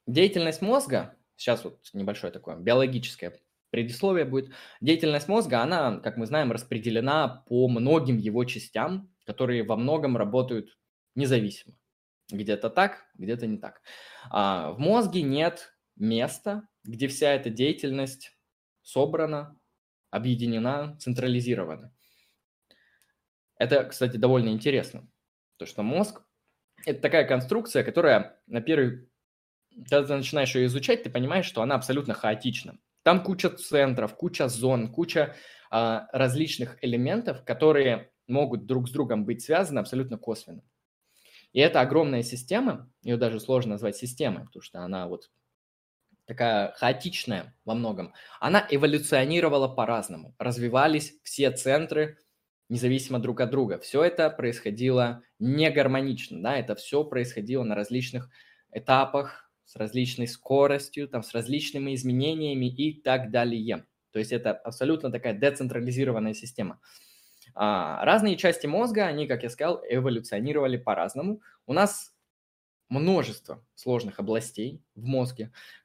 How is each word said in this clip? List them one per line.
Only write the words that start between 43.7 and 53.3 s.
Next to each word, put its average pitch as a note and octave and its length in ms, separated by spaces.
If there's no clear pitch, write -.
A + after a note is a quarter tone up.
назвать G#2 240
системой, B2 480
потому - 180
что - 180
она F#2 260
вот - 220
такая A#2 460
хаотичная B2 840
во A2 100
многом. G#2 380
Она F3+ 300
эволюционировала D3 1000
по-разному. A2 720
Развивались B2+ 840
все C3+ 280
центры D3+ 680
независимо B2 500
друг A#2+ 220